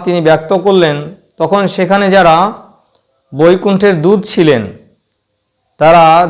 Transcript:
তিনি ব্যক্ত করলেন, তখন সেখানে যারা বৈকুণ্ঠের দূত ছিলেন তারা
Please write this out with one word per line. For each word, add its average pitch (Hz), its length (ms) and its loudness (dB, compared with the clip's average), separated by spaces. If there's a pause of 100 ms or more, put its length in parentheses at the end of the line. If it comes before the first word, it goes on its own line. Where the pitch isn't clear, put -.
তিনি 175 160 -2
ব্যক্ত 156 320 0
করলেন, 170 600 -2 (220)
তখন 190 300 -2
সেখানে 190 440 -2
যারা 185 420 2 (800)
বৈকুণ্ঠের 185 680 0
দূত 190 240 0
ছিলেন 139 420 0 (1080)
তারা 165 520 4